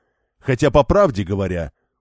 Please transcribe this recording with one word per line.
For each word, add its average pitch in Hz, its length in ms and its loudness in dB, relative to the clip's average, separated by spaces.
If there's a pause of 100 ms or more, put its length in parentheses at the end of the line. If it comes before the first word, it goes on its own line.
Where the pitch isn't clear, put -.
(380)
хотя, 135 320 0
по 143 140 4
правде 170 380 0
говоря, 90 500 -6 (280)